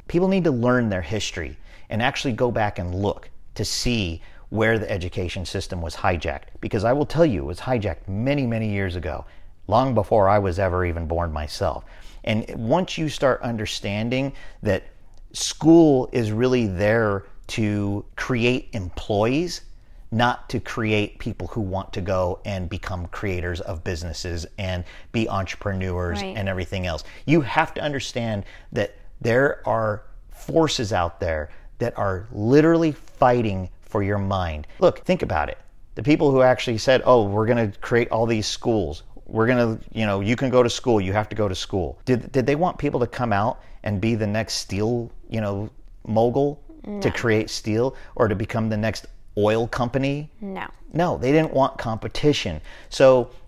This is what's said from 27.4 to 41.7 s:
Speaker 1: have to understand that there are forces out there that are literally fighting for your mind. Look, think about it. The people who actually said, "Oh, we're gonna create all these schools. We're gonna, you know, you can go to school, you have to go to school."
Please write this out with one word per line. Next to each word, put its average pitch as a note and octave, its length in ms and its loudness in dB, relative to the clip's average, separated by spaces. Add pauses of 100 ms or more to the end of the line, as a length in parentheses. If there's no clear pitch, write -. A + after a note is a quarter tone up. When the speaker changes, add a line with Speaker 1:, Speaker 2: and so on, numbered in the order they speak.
Speaker 1:
have D#3 320 0
to - 80 -8
understand A#2 640 -4 (280)
that - 220 -2 (260)
there B2+ 460 2
are A2 360 0 (260)
forces C#3+ 640 0
out E2+ 260 0
there D#2+ 300 -2 (300)
that A#2 180 -4
are G2 340 -2
literally D3+ 600 4
fighting A2+ 800 0 (120)
for - 220 -2
your G2+ 160 0
mind. F#2 480 -4 (100)
Look, F3 260 2
think F3+ 200 0
about - 260 0
it. - 80 -10 (380)
The - 80 -4
people D3 260 4
who C3 140 6
actually B2+ 340 4
said, B2+ 280 4
"Oh, A#2+ 180 8
we're G#2 240 0
gonna A#2 240 2 (100)
create A#2+ 280 2
all A#2 180 2
these A2 180 0
schools. G2+ 560 -2 (240)
We're A2 220 2
gonna, A#2+ 320 2 (120)
you A2 140 -2
know, G2+ 140 2
you G#2 160 0
can C3 160 0
go B2 100 8
to A#2+ 80 4
school, A2+ 320 2
you F#2+ 120 0
have G#2+ 160 0
to A2 60 -8
go G#2+ 120 0
to F#2 80 -4
school." E2+ 500 -4